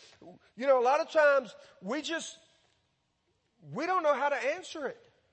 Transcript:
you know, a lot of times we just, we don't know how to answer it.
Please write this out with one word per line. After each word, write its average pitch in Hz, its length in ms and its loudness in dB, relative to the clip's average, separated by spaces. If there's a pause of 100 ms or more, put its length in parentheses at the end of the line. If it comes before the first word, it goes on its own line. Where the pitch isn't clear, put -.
(560)
you 233 100 -8
know, 262 140 6
a - 20 2
lot 269 180 2
of 311 100 -6
times 285 440 4 (280)
we 247 200 -6
just, 311 340 -8 (1400)
we 247 140 -6
don't 370 160 0
know 294 120 2
how 269 140 0
to 277 80 -2
answer 294 500 -6
it. - 240 -14 (220)